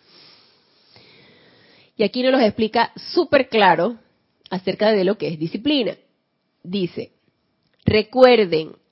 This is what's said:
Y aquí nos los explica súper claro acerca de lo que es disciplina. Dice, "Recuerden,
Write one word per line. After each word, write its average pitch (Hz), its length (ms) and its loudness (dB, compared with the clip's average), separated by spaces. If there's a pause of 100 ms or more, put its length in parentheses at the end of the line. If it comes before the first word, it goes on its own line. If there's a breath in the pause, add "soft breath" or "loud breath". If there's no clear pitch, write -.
(2000 soft breath)
Y 220 80 -2
aquí 226 180 -4
nos 262 120 2
los 269 80 2
explica 220 540 0
súper 277 520 -2
claro 196 500 2 (520)
acerca 190 420 -2
de 196 140 0
lo 208 120 -2
que 147 120 -8
es 160 100 -10
disciplina. 220 560 -4 (640)
Dice, 180 520 -8 (720)
"Recuerden, 214 880 2 (160)